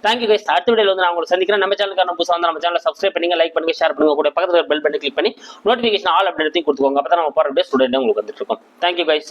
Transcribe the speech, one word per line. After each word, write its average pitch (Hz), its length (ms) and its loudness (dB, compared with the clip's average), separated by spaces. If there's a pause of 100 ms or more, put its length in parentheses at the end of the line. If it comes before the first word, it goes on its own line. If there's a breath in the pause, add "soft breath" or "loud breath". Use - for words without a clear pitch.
Thank 233 180 0
you, 214 80 -2
guys. 208 120 2 (120)
அடுத்த 202 180 2
வீடியோல 208 200 2
வந்து 185 120 0
நான் 175 80 2
உங்களை 170 200 -4
சந்திக்கிறேன். 190 320 2
நம்ம 196 160 -2
சேனலுக்கு 190 220 0
நம்ம 175 180 -2
புதுசா 175 160 0
வந்து 170 120 0
நம்ம 156 160 -6
சேனலை 170 220 0
சப்ஸ்கிரைப் 190 300 -2
பண்ணுங்க, 170 260 0
லைக் 160 140 -2
பண்ணுங்க, 160 240 -2
ஷேர் 156 160 0
பண்ணுங்க, 151 240 2
கூட 147 180 0
பக்கத்துல 175 340 2
பெல் 151 120 -2
பட்டனை 147 200 -2
கிளிக் 139 140 -4
பண்ணி 208 140 0 (360 loud breath)
நோட்டிஃபிகேஷன் 214 480 0
ஆல் 190 140 2
அப்படின்றதையும் 156 380 -2
கொடுத்துக்கோங்க. 139 320 0
அப்பதான் 170 220 0
நம்ம 147 160 -2
போற 151 140 4
வீடியோ - 160 0
ஸ்டூடெண்ட் 131 320 2
உங்களுக்கு 107 220 0
வந்துட்டு 107 200 -10
இருக்கும். - 180 -6 (240)
Thank 175 160 -2
you, 156 120 -2
guys. 151 180 -4